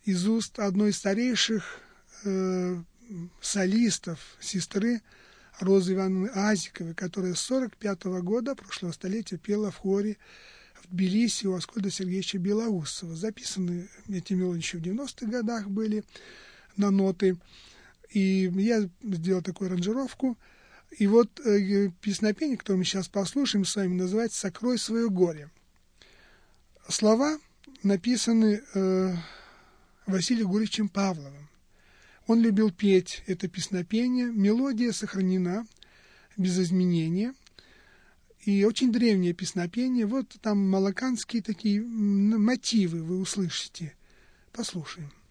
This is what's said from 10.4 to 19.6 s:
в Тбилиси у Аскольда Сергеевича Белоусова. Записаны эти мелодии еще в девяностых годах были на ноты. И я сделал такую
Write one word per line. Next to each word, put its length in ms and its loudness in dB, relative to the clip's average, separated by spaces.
в 120 -20
Тбилиси 600 0
у 80 -2
Аскольда 340 -6
Сергеевича 480 -4
Белоусова. 760 -2
Записаны 720 -6
эти 260 -4
мелодии 260 0
еще 180 -8
в 40 -8
девяностых 480 -6
годах 380 -4
были 360 -2
на 160 2
ноты. 460 2
И 440 2
я 320 2
сделал 400 -2
такую 280 -6